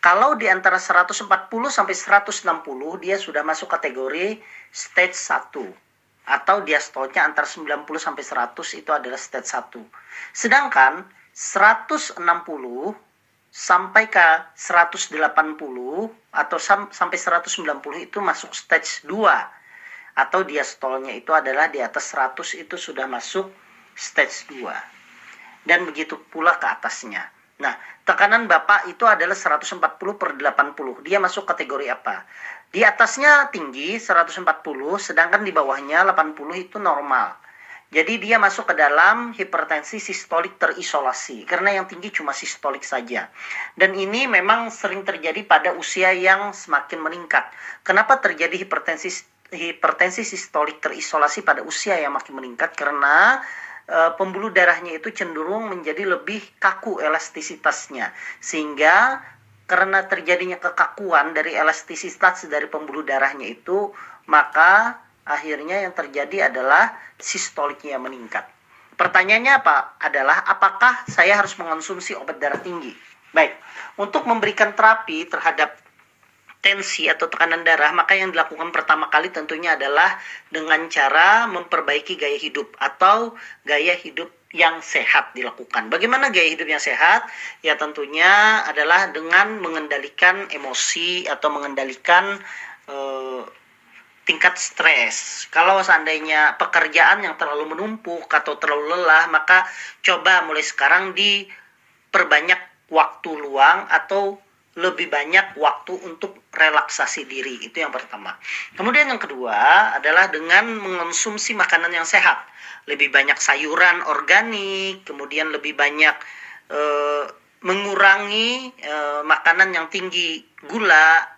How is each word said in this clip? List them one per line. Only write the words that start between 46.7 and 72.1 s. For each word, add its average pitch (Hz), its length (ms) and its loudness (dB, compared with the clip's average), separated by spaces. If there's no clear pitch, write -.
meningkat. 160 480 -4
Kenapa 220 320 4
terjadi 170 360 -2
hipertensi, 185 560 -6
hipertensi 170 720 -2
sistolik 156 560 -4
terisolasi 151 640 -2
pada 143 240 0
usia 180 320 -2
yang 143 160 -2
makin 139 240 -8
meningkat? 131 380 -6
Karena, 147 640 4
eh, 165 320 2
pembuluh 190 320 -4
darahnya 175 480 2
itu 220 160 -10
cenderung 185 560 -6
menjadi 165 320 -6
lebih 196 560 -6
kaku 190 400 -2
elastisitasnya, 151 1120 -4
sehingga 160 800 2
karena 190 400 2
terjadinya 180 560 -2
kekakuan 170 720 0
dari 156 240 -4
elastisitas 160 960 -2
dari 147 160 -2
pembuluh 151 400 -10
darahnya 135 400 -2
itu, 196 480 -4
maka 180 720 4
akhirnya 151 560 -4
yang 185 160 -6
terjadi 143 560 -2
adalah 143 400 4
sistoliknya 143 840 -8
meningkat. 127 440 -10
Pertanyaannya 202 540 4
apa? 147 400 2
Adalah 151 400 2
apakah 202 640 2
saya 196 320 4
harus 196 160 0
mengonsumsi 165 640 -8